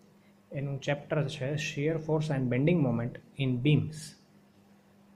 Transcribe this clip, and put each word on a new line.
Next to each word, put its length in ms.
એનું 300
chapter 460
છે 260
Shear 420
Force 420
and 160
Bending 260
Moment 640
in 80
Beams, 340